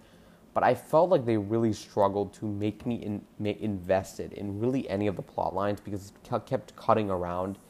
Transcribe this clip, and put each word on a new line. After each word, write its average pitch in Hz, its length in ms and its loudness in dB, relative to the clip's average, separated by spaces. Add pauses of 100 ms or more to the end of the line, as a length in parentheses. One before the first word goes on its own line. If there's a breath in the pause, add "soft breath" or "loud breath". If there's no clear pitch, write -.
(520 loud breath)
but 92 120 2
I 127 100 6
felt 165 360 2
like 147 140 4
they 117 120 2
really 110 360 2
struggled 98 600 0
to - 100 -10
make 104 400 -4
me 120 120 -2
in-, 104 280 -8 (140)
ma-, 104 120 -2 (100)
invested 95 720 -2
in 101 260 -6
really 127 320 0
any 101 160 2
of 98 80 2
the - 80 -6
plot 85 320 -4
lines 101 260 0
because 98 280 -10
it - 200 -20
ke-, 113 160 -2
kept - 300 -6
cutting 107 340 2
around, 90 500 -2 (120 loud breath)